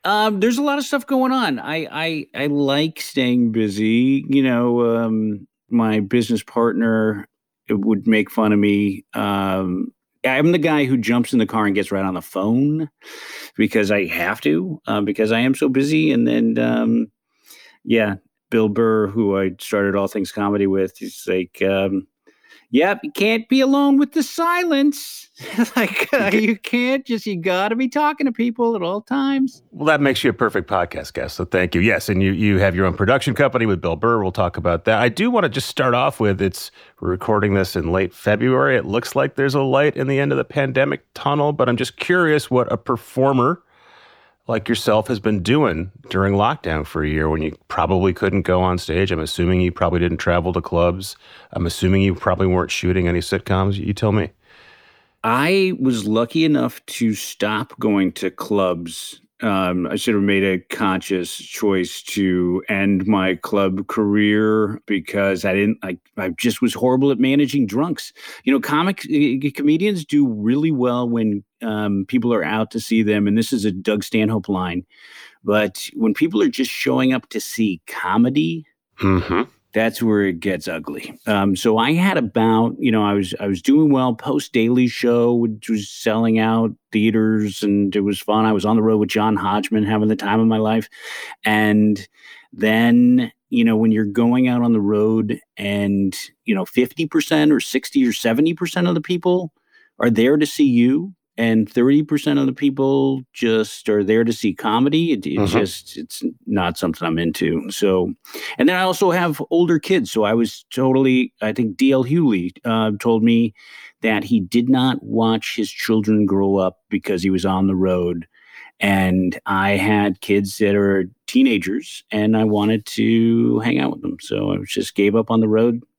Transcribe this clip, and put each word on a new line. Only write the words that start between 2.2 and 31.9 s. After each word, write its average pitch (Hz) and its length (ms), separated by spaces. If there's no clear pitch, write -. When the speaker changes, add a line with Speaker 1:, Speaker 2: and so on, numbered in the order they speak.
Speaker 1:
I 139 120
like 143 520
staying 123 540
busy. 113 760
You 139 160
know, 120 540
um, 110 500
my 110 320
business 110 420
partner 110 880
would 104 360
make 110 240
fun 107 220
of 104 80
me. 101 540
Um, 98 800
I'm 143 260
the 180 60
guy 151 260
who 131 140
jumps 117 340
in 127 80
the 110 60
car 110 200
and 101 80
gets 98 160
right 95 140
on 95 120
the 87 60
phone 139 680
because 107 360
I 104 160
have 92 340
to, 160 460
uh, 104 120
because 107 320
I 117 80
am 131 160
so 147 140
busy. 147 420
And 117 160
then, 117 320
um, 117 480
yeah, 107 300
Bill 110 180
Burr, 110 400
who 101 300
I 95 200
started 101 380
All 98 140
Things 101 240
Comedy 101 340
with, 95 300
he's - 300
like, 92 340
um, 98 460
"Yep, 175 320
you 294 80
can't 226 360
be 262 140
alone 277 360
with 285 140
the 311 120
silence." 330 1000
<laughs> - 40
Like, - 380
uh, 214 180
you 220 240
can't 254 480
just, 226 220
you 202 160
gotta 190 340
be 254 140
talking 294 380
to 254 40
people 233 440
at 185 80
all 190 180
times. 269 680
Speaker 2:
Well, 147 160
that 156 120
makes 139 240
you 131 60
a 104 40
perfect 101 360
podcast 90 440
guest, - 220
so - 80
thank 90 300
you. 87 80
Yes, 101 260